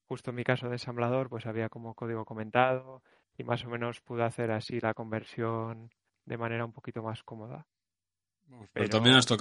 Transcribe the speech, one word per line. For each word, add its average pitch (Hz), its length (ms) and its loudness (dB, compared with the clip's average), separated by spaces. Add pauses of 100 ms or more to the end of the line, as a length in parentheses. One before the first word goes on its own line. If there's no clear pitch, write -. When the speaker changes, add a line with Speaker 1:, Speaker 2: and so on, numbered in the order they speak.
Speaker 1:
justo 127 220 -8
en 120 60 -6
mi 120 80 -4
caso 123 240 2
de 123 80 -4
ensamblador, 123 540 0
pues 117 160 -8
había 113 240 -2
como 113 240 -12
código 113 320 -4
comentado 127 760 0 (360)
y 127 60 -8
más 120 220 -2
o 120 40 -8
menos 120 320 -4
pude 117 220 -2
hacer 117 280 -2
así 110 280 -4
la 110 140 0
conversión 113 960 -6 (360)
de 120 120 -6
manera 117 260 -2
un 117 80 -8
poquito 117 300 -12
más 113 220 -6
cómoda. 117 420 -14 (800)
Speaker 2:
Vamos, 123 260 -20
pero 107 160 2
Speaker 1:
Pero, 107 60 0
Speaker 2:
también 120 220 10
has 123 100 8 (140)